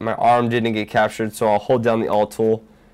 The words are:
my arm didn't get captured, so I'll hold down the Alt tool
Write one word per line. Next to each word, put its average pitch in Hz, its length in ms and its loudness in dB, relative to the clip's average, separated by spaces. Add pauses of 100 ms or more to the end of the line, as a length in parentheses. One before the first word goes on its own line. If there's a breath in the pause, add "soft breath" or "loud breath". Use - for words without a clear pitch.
my 110 140 -4
arm 120 340 2
didn't 117 240 -2
get 107 160 -4
captured, 110 460 -2
so 117 120 -2
I'll 104 120 2
hold 123 240 0
down 113 180 2
the 98 80 -2
Alt 104 240 0
tool 110 320 0 (300 soft breath)